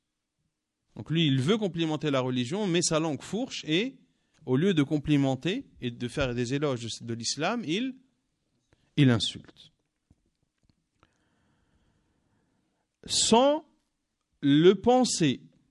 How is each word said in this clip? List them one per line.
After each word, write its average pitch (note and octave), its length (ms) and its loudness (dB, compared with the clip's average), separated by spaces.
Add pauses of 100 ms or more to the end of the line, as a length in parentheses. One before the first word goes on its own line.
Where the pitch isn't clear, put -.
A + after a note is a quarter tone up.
(960)
Donc A2 160 -10
lui, D#3+ 160 2
il C3+ 120 2
veut F3 180 2
complimenter D#3+ 520 -4
la C3 120 2
religion, B2+ 440 -4
mais F3 160 0
sa D#3+ 180 0
langue D#3 220 -4
fourche - 460 -8
et, G3 300 -2 (480)
au C3 100 0
lieu F#3 180 2
de D3+ 100 2
complimenter D3 840 -2 (160)
et B2 100 -6
de A#2+ 160 -8
faire B2+ 260 -4
des A#2+ 200 -2
éloges C#3 300 -2 (180)
de, B2 40 -14
de A#2 80 -8
l'islam, D#3+ 540 -4
il, B3 280 -4 (1000)
il C#3+ 140 6
insulte. - 640 -4 (3250)
Sans C#4+ 600 2 (760)
le D#3 320 6
penser, A3 680 2 (300)